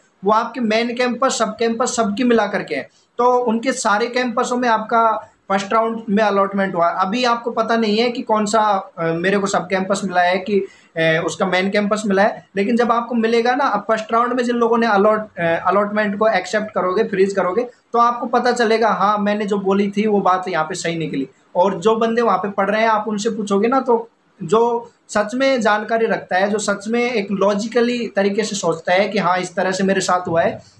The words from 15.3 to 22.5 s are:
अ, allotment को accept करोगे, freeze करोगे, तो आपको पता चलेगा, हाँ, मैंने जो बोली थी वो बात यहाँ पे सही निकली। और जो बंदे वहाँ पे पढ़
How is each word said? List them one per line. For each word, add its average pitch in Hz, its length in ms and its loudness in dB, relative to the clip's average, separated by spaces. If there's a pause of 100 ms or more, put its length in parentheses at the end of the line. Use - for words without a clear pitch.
अ, 165 260 0
allotment 202 520 0
को 220 100 2
accept 208 440 -2
करोगे, 185 320 0
freeze 196 300 0
करोगे, 190 300 0 (300)
तो 233 60 2
आपको 240 260 2
पता 240 260 0
चलेगा, 226 380 2
हाँ, 202 280 0
मैंने 208 280 -2
जो 202 140 -2
बोली 196 320 0
थी 208 160 0
वो 202 140 2
बात 185 260 2
यहाँ 160 180 -2
पे 175 100 -8
सही 170 220 -4
निकली। 143 300 -4 (280)
और 185 240 2
जो 220 160 2
बंदे 226 260 0
वहाँ 202 160 2
पे 202 120 -2
पढ़ 202 200 -2